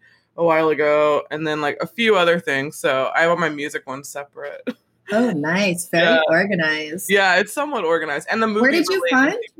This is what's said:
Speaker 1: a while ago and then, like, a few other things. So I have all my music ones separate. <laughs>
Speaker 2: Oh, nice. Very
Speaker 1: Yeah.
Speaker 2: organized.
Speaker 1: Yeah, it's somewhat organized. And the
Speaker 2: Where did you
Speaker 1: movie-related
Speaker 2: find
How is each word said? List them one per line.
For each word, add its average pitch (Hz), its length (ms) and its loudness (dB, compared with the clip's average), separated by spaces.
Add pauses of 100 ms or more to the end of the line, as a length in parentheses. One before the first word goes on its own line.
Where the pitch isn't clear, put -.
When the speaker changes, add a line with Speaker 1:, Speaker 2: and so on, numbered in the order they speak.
(380)
Speaker 1:
a 170 60 0
while 160 260 4
ago 151 600 2
and 156 160 -6
then, 151 140 -2
like, 147 220 -2
a 175 40 -4
few 220 300 2
other 175 240 4
things. 143 380 -4
So 131 360 0
I 156 80 2
have 170 100 4
all 170 40 2
my 160 140 -2
music 147 360 -8
ones 135 220 -12
separate. 143 580 -14
<laughs> - 120 -8 (340)
Speaker 2:
Oh, 233 180 2
nice. 175 580 -2
Very 170 140 2
Speaker 1:
Yeah. 165 260 4
Speaker 2:
organized. 160 800 -2
Speaker 1:
Yeah, 196 280 4
it's - 160 0
somewhat 285 320 -4
organized. 160 440 -2
And 220 140 -2
the 226 100 0
Speaker 2:
Where 240 200 2
did 330 160 2
you 381 80 0
Speaker 1:
movie-related 370 420 0
Speaker 2:
find - 20 -8 (200)